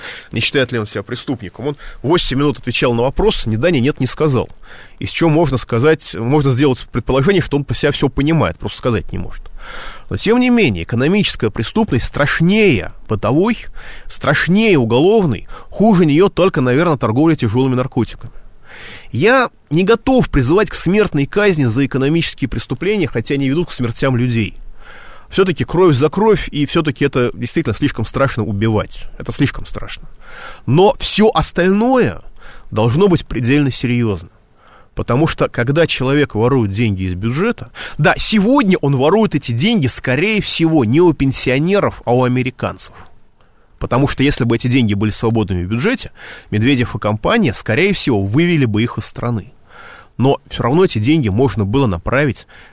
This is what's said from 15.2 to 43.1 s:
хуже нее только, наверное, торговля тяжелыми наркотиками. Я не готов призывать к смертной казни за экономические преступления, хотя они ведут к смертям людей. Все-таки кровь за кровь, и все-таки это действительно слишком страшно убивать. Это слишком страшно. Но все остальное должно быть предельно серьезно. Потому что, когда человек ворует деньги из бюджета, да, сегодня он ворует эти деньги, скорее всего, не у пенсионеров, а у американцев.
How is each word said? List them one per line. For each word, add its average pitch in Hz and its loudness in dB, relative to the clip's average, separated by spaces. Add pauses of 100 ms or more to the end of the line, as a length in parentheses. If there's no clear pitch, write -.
хуже 190 4
нее 160 4
только, 175 2
наверное, 135 2
торговля 127 2
тяжелыми 127 0
наркотиками. 123 -4 (800)
Я 226 2 (220)
не 160 2
готов 226 2
призывать 156 2
к - -10
смертной 175 0
казни 190 2
за 120 2
экономические 143 -2
преступления, 165 -4
хотя 117 -4
они 139 0
ведут 160 -2
к - -12
смертям 127 -2
людей. 113 0 (760)
Все-таки 185 0
кровь 165 4
за 139 2
кровь, 202 2
и 147 -2
все-таки 156 -2
это 127 0
действительно 117 -4
слишком - -2
страшно - -2
убивать. 104 -2 (140)
Это - -8
слишком - -4
страшно. - -10 (560)
Но 175 4
все - 2
остальное 202 0 (500)
должно 117 2
быть 175 2
предельно 131 0
серьезно. 113 -2 (680)
Потому 139 0
что, - -2
когда 139 0
человек 139 0
ворует 113 2
деньги 101 0
из 92 -2
бюджета, 123 -4 (300)
да, 151 2
сегодня 220 2
он 143 0
ворует 180 2
эти 131 -2
деньги, 160 0
скорее 165 0
всего, 160 2
не 117 2
у 175 6
пенсионеров, 139 0
а 120 2
у 127 4
американцев. 123 -4 (840)